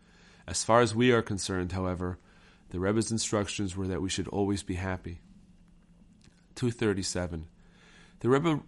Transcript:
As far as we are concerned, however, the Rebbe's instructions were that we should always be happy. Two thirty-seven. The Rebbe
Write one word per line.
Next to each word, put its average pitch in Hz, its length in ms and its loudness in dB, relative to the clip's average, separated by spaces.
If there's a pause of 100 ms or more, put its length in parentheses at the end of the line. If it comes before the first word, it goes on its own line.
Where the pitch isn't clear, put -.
(460)
As - 180 -4
far 113 160 6
as 110 140 4
we 123 160 4
are 117 100 6
concerned, 92 520 -4
however, 90 460 -4 (520)
the 90 80 -6
Rebbe's 107 320 0
instructions 104 680 -2
were 95 120 -4
that 90 120 -2
we 95 80 -2
should 92 200 -4
always 101 340 0
be 90 140 -6
happy. 92 440 -6 (1300)
Two 123 160 -2
thirty-seven. 92 800 -2 (720)
The - 100 0
Rebbe 151 380 4